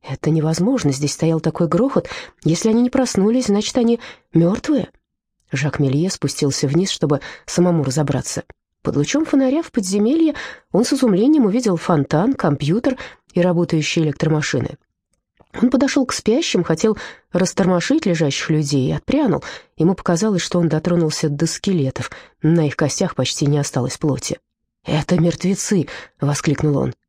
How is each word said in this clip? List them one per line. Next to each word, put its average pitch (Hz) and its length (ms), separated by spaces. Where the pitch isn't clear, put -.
«Это - 280
невозможно, 160 640
здесь 139 220
стоял 160 260
такой 165 280
грохот. 185 420
Если 170 260
они 226 120
не 247 80
проснулись, 247 580
значит, 208 300
они 233 220
мёртвые». 196 560
Жак 139 280
Мелье 147 300
спустился 143 580
вниз, 170 220
чтобы 143 320
самому 175 380
разобраться. 135 600
Под - 140
лучом 269 300
фонаря 269 360
в - 100
подземелье 226 640
он 214 140
с - 80
изумлением 254 520
увидел 208 300
фонтан, 165 580
компьютер 175 640
и 175 80
работающие 170 640
электромашины. 151 720
Он 247 100
подошёл 269 360
к - 80
спящим, 220 500
хотел 214 340
растормошить 185 720
лежащих 165 460
людей 143 380
и 156 40
отпрянул. 196 500
Ему 180 180
показалось, 180 480
что - 160
он 170 100
дотронулся 160 580
до 147 200
скелетов, 151 640
на 156 260
их - 80
костях 160 400
почти 139 320
не 147 100
осталось 131 400
плоти. - 420
«Это 160 340
мертвецы!» 175 680
воскликнул 143 560
он. 131 160